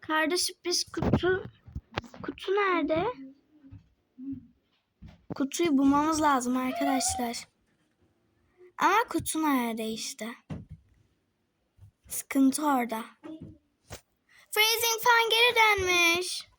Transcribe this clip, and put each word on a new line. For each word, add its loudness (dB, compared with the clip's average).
Karda 0
sürpriz -4
kutu... 0
Kutu -8
nerede? 0
Kutuyu 0
bulmamız 4
lazım 2
arkadaşlar. -2
Ama 4
kutu -4
nerede 0
işte? -10
Sıkıntı 0
orada. 0
Freezing 0
fan 4
geri 4
dönmüş. 2